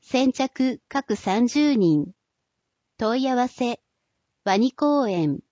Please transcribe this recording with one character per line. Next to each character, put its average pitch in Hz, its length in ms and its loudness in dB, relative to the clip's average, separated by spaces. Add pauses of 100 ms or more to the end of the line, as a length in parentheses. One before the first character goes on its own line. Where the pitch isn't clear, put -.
先 262 300 0
着 262 560 -4
各 240 300 -4
三 214 300 0
十 294 260 2
人。 175 400 2 (840)
問 226 240 -2
い 269 60 -2
合 254 80 0
わ 247 140 0
せ、 240 320 -6 (640)
ワ 190 100 2
ニ 233 160 2
公 294 380 0
園。 160 300 0 (120)